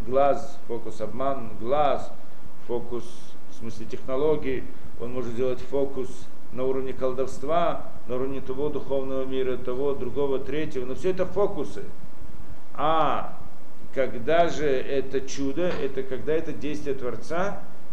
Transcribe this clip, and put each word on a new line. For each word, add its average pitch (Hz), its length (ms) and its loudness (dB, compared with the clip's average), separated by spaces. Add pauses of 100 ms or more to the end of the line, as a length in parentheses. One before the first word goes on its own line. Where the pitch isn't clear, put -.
глаз, 135 520 2 (100)
фокус 113 320 0
обман, 120 580 0
глаз, 135 540 0 (560)
фокус 120 360 0 (460)
в - 80 0
смысле 117 280 0
технологий, 135 760 0 (360)
он 120 120 0
может 120 200 0
сделать 127 280 0
фокус 135 480 0 (440)
на 127 120 0
уровне 131 280 0
колдовства, 135 960 0 (200)
на 117 80 0
уровне 135 260 0
того 131 280 0
духовного 135 560 0
мира, 131 320 0
того, 131 380 0
другого, 131 440 0
третьего, 131 480 -2
но 127 80 0
все 185 160 0
это 180 160 0
фокусы. 180 560 0 (920)
А 147 600 0 (560)
когда 135 560 2
же 147 180 0
это 135 540 0
чудо, 139 520 0 (100)
это 135 220 0
когда 127 280 0
это 156 200 0
действие 139 420 -2
Творца, 127 680 0 (320)